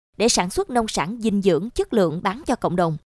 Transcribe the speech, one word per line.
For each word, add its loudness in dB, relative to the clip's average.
để 2
sản 0
xuất -4
nông 0
sản -4
dinh 0
dưỡng, 2
chất -4
lượng 2
bán -4
cho 0
cộng -2
đồng. 0